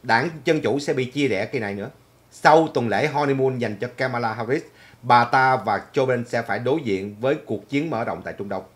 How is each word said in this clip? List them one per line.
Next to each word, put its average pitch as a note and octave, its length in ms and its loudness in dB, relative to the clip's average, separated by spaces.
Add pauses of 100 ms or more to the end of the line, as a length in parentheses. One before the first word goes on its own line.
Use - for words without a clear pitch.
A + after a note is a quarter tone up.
Đảng B2 280 2 (140)
Dân D#3+ 160 2
Chủ B2 180 0
sẽ D3 140 -4
bị B2+ 120 0
chia C#3 240 -2
rẽ G#2 180 0
kỳ C#3 120 -6
này G2+ 160 -4
nữa. G2+ 160 -8 (400)
Sau D#3 440 6
tuần A#2+ 140 0
lễ G#2+ 180 2
honeymoon C3+ 520 0
dành G#2+ 180 -4
cho A#2+ 200 -8
Kamala A#2+ 380 -2
Harris, A#2+ 280 -2 (400)
bà A#2+ 220 6
ta C3 320 4
và G2+ 240 -2 (140)
Joe C3+ 120 2
Biden A#2+ 220 -2
sẽ A#2 140 -4
phải G#2 160 -4
đối B2+ 240 -2
diện G2+ 380 -4
với C3+ 140 0 (120)
cuộc G2+ 220 -8
chiến D3 220 -2
mở A#2 140 -4
rộng F2+ 200 -6
tại E2 140 -10
Trung G2+ 100 -8
Đông. F#2+ 140 -6 (140)